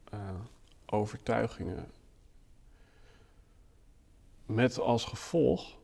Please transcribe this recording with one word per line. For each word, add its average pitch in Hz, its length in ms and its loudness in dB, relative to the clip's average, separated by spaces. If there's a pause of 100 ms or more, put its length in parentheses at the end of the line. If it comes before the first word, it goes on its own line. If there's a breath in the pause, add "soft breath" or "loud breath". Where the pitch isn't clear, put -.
(100)
eh, 101 200 -8 (560)
overtuigingen. - 1040 -2 (2500 soft breath)
Met 117 320 2
als 120 260 2
gevolg - 800 0